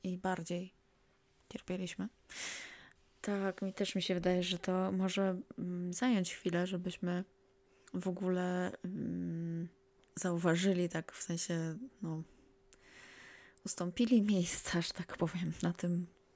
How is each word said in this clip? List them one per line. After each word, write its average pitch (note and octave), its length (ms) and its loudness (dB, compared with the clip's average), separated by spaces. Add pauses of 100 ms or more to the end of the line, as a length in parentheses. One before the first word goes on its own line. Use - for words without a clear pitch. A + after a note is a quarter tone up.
I F#3 140 -2
bardziej F3+ 560 -4 (760)
cierpieliśmy. F#3 600 -6 (1120)
Tak, G3 400 0
mi F#3+ 120 -2
też - 220 -2
mi F#3+ 60 4
się F#3 120 0
wydaje, F3+ 300 4
że F3+ 160 -2
to F#3 320 2
może, F#3+ 460 2 (220)
mm, F3 340 -4
zająć G#3+ 420 2
chwilę, F3 320 0
żebyśmy F3+ 560 -2 (680)
w F3+ 140 -2
ogóle, F3+ 640 0 (140)
mm, E3+ 800 -4 (480)
zauważyli F3 760 2
tak D#3+ 220 -6
w - 120 -8
sensie, E3 540 -2 (240)
no, D#3+ 220 -4 (1400)
ustąpili A3 560 4
miejsca, F#3 600 4
że - 120 -4
tak - 240 -8
powiem, E3+ 360 0 (100)
na E3+ 100 2
tym F3 340 -2 (280)